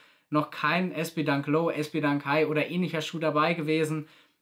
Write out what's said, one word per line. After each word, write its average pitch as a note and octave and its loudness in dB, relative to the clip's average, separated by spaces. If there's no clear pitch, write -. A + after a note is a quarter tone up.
noch D3 0
kein E3+ 0
S E3 -4
B D#3+ -2
Dunk C#3+ 0
Low, D#3+ 2
S D3+ -4
B D#3 -2
Dunk C#3+ 0
High D3 2
oder D3+ 0
ähnlicher E3 -2
Schuh D#3+ -6
dabei D#3 2
gewesen, D#3 0